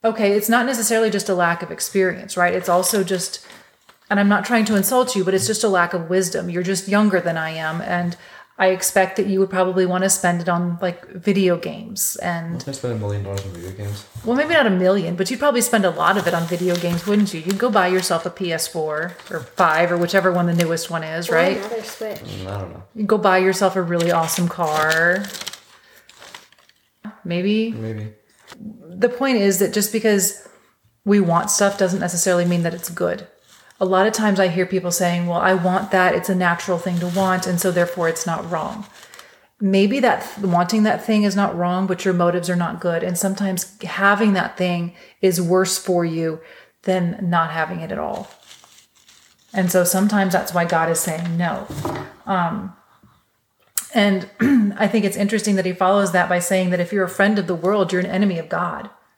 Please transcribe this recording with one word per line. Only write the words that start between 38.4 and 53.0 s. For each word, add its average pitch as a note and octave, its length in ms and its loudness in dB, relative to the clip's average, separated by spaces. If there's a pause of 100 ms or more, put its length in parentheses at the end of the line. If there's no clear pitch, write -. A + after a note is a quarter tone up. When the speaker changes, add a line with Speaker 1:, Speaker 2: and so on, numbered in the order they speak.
Speaker 1:
wrong." F3 360 -6 (760)
Maybe G3+ 400 2
that A3+ 220 2 (140)
th-, G3+ 120 -4
wanting F3+ 360 2
that G#3+ 200 0
thing G#3+ 200 2
is G3 120 2
not G3+ 220 0
wrong, F3+ 300 0
but F3+ 180 -4
your F#3 80 2
motives F3 360 2
are F3+ 60 0
not F3 240 -2
good. E3+ 240 -2
And F3+ 140 -4
sometimes G3 680 -2
having G3+ 500 2
that - 240 -2
thing F3 360 -2 (280)
is F#3 200 2
worse F#3 360 2
for F3 280 0
you D#3+ 340 -2 (440)
than F3+ 360 0 (100)
not E3 220 2
having E3 300 -4
it E3 100 -10
at - 80 -6
all. - 300 -6 (1200)
And F3+ 180 0
so F3+ 120 4
sometimes G3 500 2
that's - 200 -2
why E3+ 120 2
God E3 240 0
is E3 100 0
saying E3+ 380 -4
no. E3+ 300 -4 (580)
Um, F#3 480 -2 (1200)